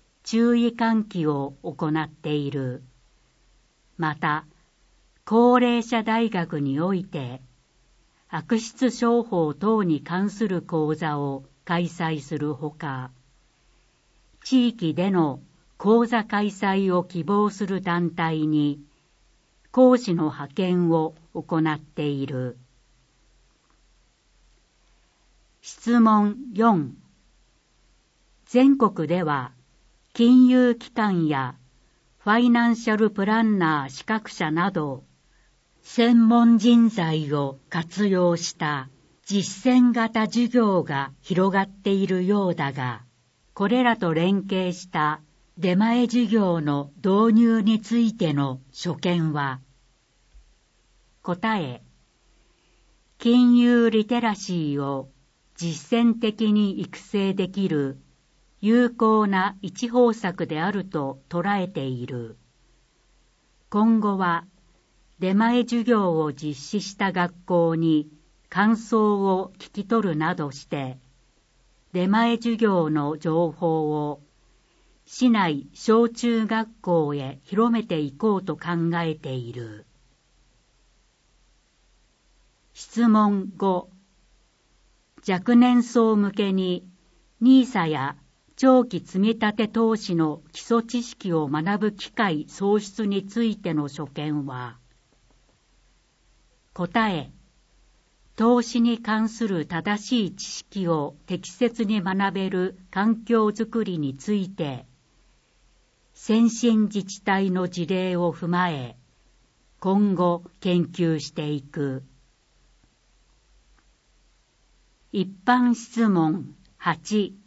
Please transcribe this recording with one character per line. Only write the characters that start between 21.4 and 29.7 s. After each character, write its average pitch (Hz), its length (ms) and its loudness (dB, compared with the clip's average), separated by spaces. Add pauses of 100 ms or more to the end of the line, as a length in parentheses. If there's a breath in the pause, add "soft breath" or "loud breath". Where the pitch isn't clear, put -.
っ 156 220 0
て 151 280 -8
い 139 180 -4
る。 127 320 -8 (3000)
質 - 380 0
問 208 380 4 (160)
四。 185 420 2 (1500)
全 269 320 4
国 190 300 0
で 175 160 0
は、 143 280 -4 (600)